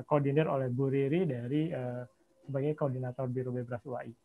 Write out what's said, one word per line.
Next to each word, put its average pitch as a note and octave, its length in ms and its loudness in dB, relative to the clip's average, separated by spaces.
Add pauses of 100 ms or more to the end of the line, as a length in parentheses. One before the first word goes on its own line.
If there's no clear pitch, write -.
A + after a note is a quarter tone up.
koordinir C#3+ 400 4
oleh B2+ 240 0
Bu C3+ 160 2
Riri C#3 400 2
dari, C#3+ 480 0
eh, B2 280 -4 (440)
sebagai C#3 280 0
koordinator C3 520 -2
Biro B2+ 240 -2
Bebras B2 320 -6
U B2 160 -8
A C3+ 80 -10
I. A#2 180 -14